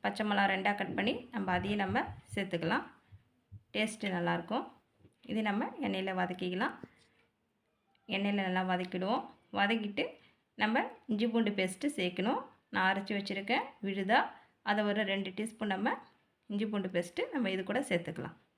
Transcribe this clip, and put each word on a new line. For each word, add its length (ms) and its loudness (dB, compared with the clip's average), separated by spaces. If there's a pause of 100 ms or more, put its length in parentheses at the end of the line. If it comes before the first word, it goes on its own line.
பச்சை 260 -2
மிளகா 240 4
ரெண்டா 260 2
கட் 180 -4
பண்ணி 140 2 (220)
நம்ம 240 -2
அதையும் 260 0
நம்ம 160 0 (340)
சேர்த்துக்கலாம். 520 0 (880)
டேஸ்ட்டு 420 -2
நல்லாயிருக்கும். 500 0 (680)
இது 180 0
நம்ம 180 0 (180)
எண்ணெயில 340 -2
வதக்கிக்கலாம். 540 -2 (1400)
எண்ணெயில 320 2
நல்லா 240 2
வதக்கிடுவோம். 520 0 (360)
வதக்கிட்டு 440 0 (600)
நம்ம 180 4 (300)
இஞ்சி 220 2
பூண்டு 260 4
பேஸ்ட்டு 400 0
சேர்க்கணும். 420 2 (320)
நான் 160 4
அரைச்சி 280 0
வச்சுருக்கேன் 500 -2 (200)
விழுதா, 320 4 (520)
அதை 180 2
ஒரு 220 2
ரெண்டு 260 0
டீஸ்பூன் 380 -2
நம்ம 180 2 (580)
இஞ்சி 200 0
பூண்டு 240 -2
பேஸ்ட்டு 400 0
நம்ம 200 2
இது 140 -2
கூட 120 2 (100)
சேர்த்துக்கலாம். 440 -2 (220)